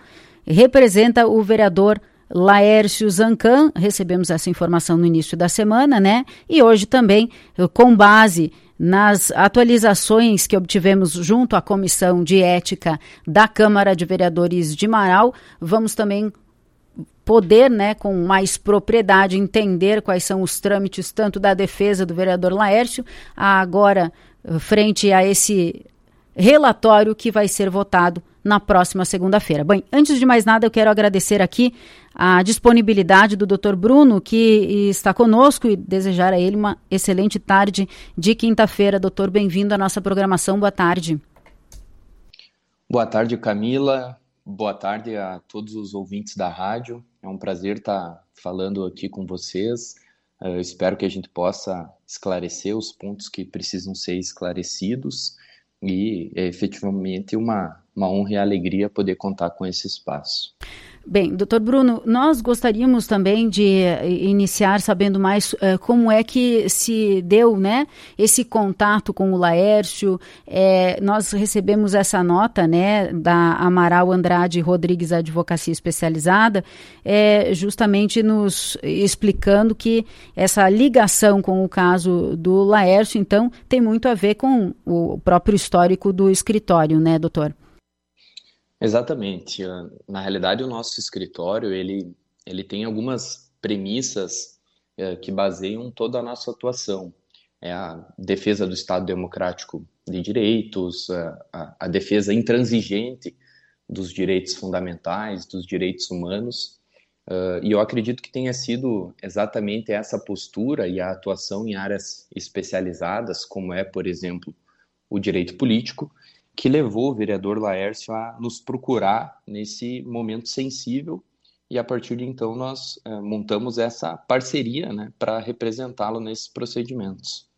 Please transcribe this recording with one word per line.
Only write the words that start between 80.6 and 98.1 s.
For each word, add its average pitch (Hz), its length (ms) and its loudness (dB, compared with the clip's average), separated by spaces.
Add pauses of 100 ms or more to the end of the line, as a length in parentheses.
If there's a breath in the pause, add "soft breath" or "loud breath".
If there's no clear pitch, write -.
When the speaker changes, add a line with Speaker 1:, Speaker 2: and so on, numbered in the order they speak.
Speaker 1:
ligação 214 720 4
com 190 220 -2
o 180 60 -2
caso 180 680 0
do 185 280 2
Laércio, 202 540 4
então, 214 320 0 (160 loud breath)
tem 262 140 2
muito 226 260 0
a 247 60 2
ver 208 220 0
com 240 400 0 (100)
o 170 380 -2
próprio 180 320 2
histórico 185 580 0
do 196 160 2
escritório, 175 720 0
né, 160 180 2
doutor? 156 380 -4 (1300 soft breath)
Speaker 2:
Exatamente. 107 800 -4 (460)
Na 98 140 -12
realidade, 95 420 -4
o 131 40 -10
nosso 117 340 -12
escritório, 95 720 -8
ele, 95 420 -10 (300)
ele 92 180 -14
tem 101 220 -12
algumas 117 640 -10 (100)
premissas, 104 960 -10 (400)
eh, 92 200 -10
que - 160 -14
baseiam 98 580 -8
toda 120 260 -8
a 120 60 -8
nossa 120 260 -14
atuação. 104 640 -10 (480)
É 87 120 -12
a 85 280 -14 (160)